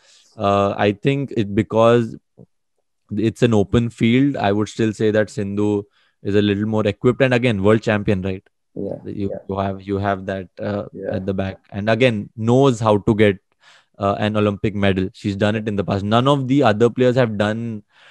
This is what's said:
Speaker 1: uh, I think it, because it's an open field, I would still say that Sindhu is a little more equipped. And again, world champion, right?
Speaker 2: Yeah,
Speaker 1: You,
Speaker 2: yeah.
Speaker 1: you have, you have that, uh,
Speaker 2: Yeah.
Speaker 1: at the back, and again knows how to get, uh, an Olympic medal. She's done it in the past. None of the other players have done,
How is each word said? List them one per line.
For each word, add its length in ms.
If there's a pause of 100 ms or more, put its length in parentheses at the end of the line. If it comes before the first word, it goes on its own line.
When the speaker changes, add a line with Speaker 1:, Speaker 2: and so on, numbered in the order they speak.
(380)
Speaker 1:
uh, 400
I 160
think 440
it, 180
because 600 (1000)
it's 280
an 100
open 360
field, 460
I 160
would 160
still 260
say 180
that 180
Sindhu 540 (400)
is 120
a 60
little 240
more 220
equipped. 340
And 120
again, 300
world 180
champion, 400
right? 220 (320)
Speaker 2:
Yeah, 300
Speaker 1:
You, 240
Speaker 2:
yeah. 80 (100)
Speaker 1:
you 100
have, 240
you 160
have 280
that, 220 (120)
uh, 340
Speaker 2:
Yeah. 220
Speaker 1:
at 100
the 80
back, 260 (120)
and 180
again 460
knows 440
how 180
to 180
get, 220 (640)
uh, 180
an 180
Olympic 400
medal. 380
She's 220
done 200
it 120
in 80
the 80
past. 200
None 240
of 200
the 160
other 260
players 260
have 220
done, 460 (280)